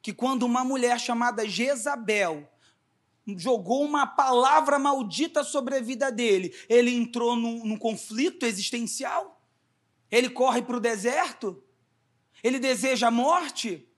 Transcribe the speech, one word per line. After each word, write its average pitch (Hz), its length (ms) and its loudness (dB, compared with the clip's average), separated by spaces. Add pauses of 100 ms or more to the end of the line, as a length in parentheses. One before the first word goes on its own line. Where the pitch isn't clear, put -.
que 214 120 -8
quando 247 320 0
uma 247 200 0
mulher 247 340 2
chamada 233 500 -2
Jezabel 214 1000 -2 (880)
jogou 226 460 0
uma 294 240 2
palavra 277 720 4
maldita 269 640 0
sobre 269 340 -2
a 262 40 0
vida 247 320 -4
dele, 202 420 0 (140)
ele 240 260 6
entrou 240 400 0
num, 233 320 -4
num 214 100 -2
conflito 233 720 -4
existencial? 233 960 -6 (680)
Ele 240 200 2
corre 247 320 0
pro 254 160 -6
deserto? 226 840 -2 (800)
Ele 254 180 0
deseja 247 480 0
a - 20 4
morte? 247 880 -2